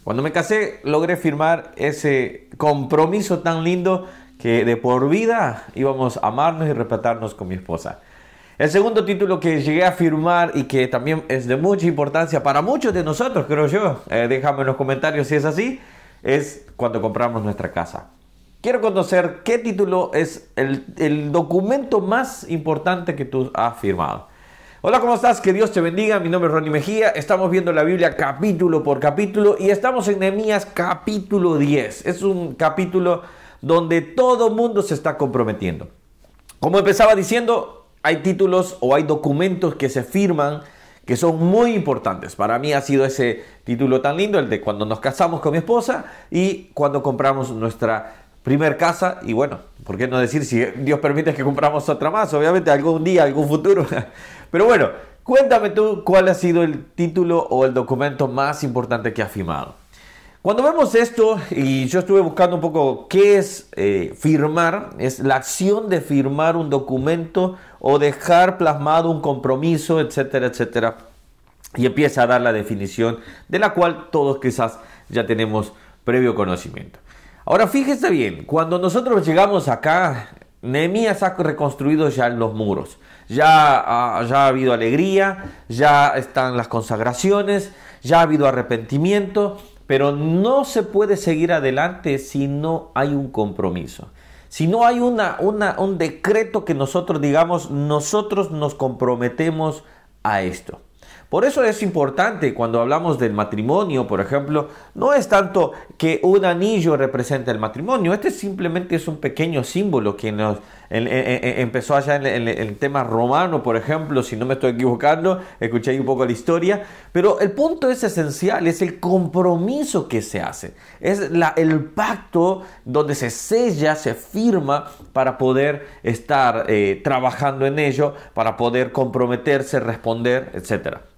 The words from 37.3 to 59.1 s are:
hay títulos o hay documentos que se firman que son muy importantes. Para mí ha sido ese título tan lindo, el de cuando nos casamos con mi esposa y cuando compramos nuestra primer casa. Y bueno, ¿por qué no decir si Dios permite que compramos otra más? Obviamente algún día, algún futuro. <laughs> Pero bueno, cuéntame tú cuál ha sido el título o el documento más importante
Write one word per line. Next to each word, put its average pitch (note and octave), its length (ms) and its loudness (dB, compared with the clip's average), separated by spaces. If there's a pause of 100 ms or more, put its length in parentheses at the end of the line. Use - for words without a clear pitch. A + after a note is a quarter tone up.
hay D#3 220 -2
títulos F#3 560 2
o B2 120 2
hay D3+ 120 4
documentos D#3+ 720 0
que C3+ 120 -2
se C3 140 -4
firman D3+ 600 0 (420)
que B2 120 -2
son E3 220 2
muy G#3+ 380 4
importantes. A2 580 -4
Para G#2+ 240 0
mí D3 140 -2
ha C#3 80 2
sido C3+ 240 2
ese B2 400 -2 (180)
título B2+ 380 0
tan C#3+ 160 -2
lindo, G3+ 240 0
el B2 100 -2
de G#2+ 100 -2
cuando G#2 240 -4
nos G#2+ 140 -4
casamos E3+ 420 0
con D3 120 0
mi D#3+ 60 0
esposa - 480 -2 (220)
y F#3 460 -2
cuando C#3 300 0
compramos C3 480 0
nuestra A2+ 760 -4 (220)
primer D3 300 2
casa. E3+ 440 0
Y A2+ 120 -4
bueno, B2+ 240 -2 (260)
¿por F#2+ 140 -8
qué B2+ 100 -2
no B2+ 100 -2
decir B2+ 260 0
si A#2+ 200 0
Dios C3+ 360 -2
permite D3 340 0
que C3+ 100 -4
compramos D3 460 0
otra D3 200 0
más? G#3 220 0
Obviamente D#3+ 380 2
algún D#3 340 2
día, F3 200 4
algún C#3+ 220 0
futuro. D#3 400 2 (320)
<laughs> - 320 -20
Pero F3+ 140 2
bueno, A3 240 4 (340)
cuéntame B3 460 4
tú G#3+ 340 0
cuál F#3 260 6
ha F#3 60 4
sido F3 280 2
el D3+ 320 -2
título E3+ 560 0
o C3 160 4
el C3 80 2
documento C3+ 520 0
más C#3 380 -2
importante A#2 480 -2